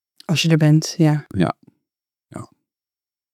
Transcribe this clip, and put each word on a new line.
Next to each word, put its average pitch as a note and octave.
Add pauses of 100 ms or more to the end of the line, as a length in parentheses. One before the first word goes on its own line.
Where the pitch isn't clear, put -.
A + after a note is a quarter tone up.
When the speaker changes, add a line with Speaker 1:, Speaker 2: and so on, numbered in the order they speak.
(260)
Speaker 1:
Als D3+
je E3
er D#3+
bent, D#3
ja. D3+
Speaker 2:
Ja. - (680)
Ja. - (840)